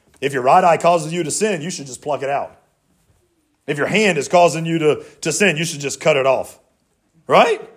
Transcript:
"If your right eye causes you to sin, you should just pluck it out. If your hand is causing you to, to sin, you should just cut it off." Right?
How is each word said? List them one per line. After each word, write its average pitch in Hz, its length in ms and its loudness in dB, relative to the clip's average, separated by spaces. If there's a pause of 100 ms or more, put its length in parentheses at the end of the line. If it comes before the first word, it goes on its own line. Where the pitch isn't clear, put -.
(220)
"If 135 100 -2
your 131 120 -4
right 160 200 6
eye 165 140 4
causes 170 340 0
you 175 120 -4
to 143 80 -6
sin, 196 320 -4
you 180 80 -8
should 143 160 -12
just 123 160 -16
pluck 143 180 -6
it 139 80 -4
out. 131 280 -6 (1080)
If 139 120 -6
your 143 100 -2
hand 185 300 0
is 131 100 -4
causing 165 380 2
you 165 140 -2
to, 151 240 0 (180)
to 165 100 -4
sin, 170 260 0
you 165 80 -4
should 143 140 -8
just 139 200 -8
cut 156 180 2
it 131 100 0
off." 123 320 -2 (680)
Right? 214 520 2